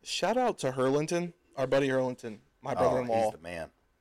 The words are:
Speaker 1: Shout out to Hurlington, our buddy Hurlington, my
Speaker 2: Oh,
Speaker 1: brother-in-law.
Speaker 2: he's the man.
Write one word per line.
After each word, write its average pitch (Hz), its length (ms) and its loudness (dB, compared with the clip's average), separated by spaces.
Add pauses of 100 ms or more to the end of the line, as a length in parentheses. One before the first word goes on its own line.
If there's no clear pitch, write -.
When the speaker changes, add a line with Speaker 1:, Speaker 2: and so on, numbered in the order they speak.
Speaker 1:
Shout 202 320 0
out 247 220 0
to 131 140 -2
Hurlington, 151 600 0 (240)
our 131 100 0
buddy 135 220 4
Hurlington, 127 500 -2 (240)
my 131 100 -4
Speaker 2:
Oh, 120 40 -2
Speaker 1:
brother-in-law. 123 480 2
Speaker 2:
he's 107 80 0
the 107 60 -14
man. 82 320 -10 (300)